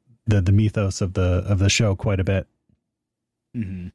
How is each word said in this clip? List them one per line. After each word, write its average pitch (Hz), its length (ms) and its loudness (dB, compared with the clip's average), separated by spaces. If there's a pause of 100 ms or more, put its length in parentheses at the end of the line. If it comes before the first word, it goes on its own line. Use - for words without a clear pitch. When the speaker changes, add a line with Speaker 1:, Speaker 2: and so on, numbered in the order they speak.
(260)
Speaker 1:
the, 104 140 2
the 92 120 2
mythos 101 480 2
of 92 140 -4
the, 90 320 0
of 98 120 0
the 98 100 2
show 104 280 2
quite 98 240 -2
a 92 40 -2
bit. 95 220 -2 (1120)
Speaker 2:
Mm-hmm. 92 380 -8